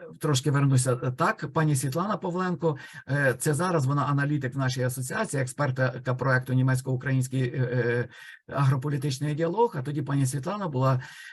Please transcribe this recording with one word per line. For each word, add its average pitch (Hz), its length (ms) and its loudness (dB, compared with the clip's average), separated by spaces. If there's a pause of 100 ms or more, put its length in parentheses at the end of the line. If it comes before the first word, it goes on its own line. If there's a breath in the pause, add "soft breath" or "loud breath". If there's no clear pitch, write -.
(200)
трошки 147 320 2
вернуся, 131 520 4
е, 131 80 -2
так. 165 420 0
Пані 151 220 2
Світлана 160 420 -2
Павленко, 175 600 -2 (320 loud breath)
е, 135 300 2
це 151 140 2
зараз 160 320 2
вона 139 200 2
аналітик 143 500 0
в - 20 -8
нашій 131 260 0
асоціації, 139 600 -2
експертка 127 720 -2
проекту 127 380 0
німецько-український, 131 920 0
е, 127 160 -2
е, 120 480 0 (460 loud breath)
агрополітичний 143 840 0
діалог. 180 420 0
А 135 40 -2
тоді 147 200 -4
пані 139 240 0
Світлана 175 420 -4
була, 131 340 2 (320 loud breath)